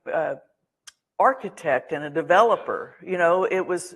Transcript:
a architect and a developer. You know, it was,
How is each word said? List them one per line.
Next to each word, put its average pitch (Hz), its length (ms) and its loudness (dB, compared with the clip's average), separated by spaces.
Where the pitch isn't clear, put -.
a 147 240 -2
architect 185 760 0
and 147 100 -6
a 151 60 -8
developer. 160 960 0
You 180 140 -6
know, 175 280 2
it 185 200 -2
was, 175 300 -6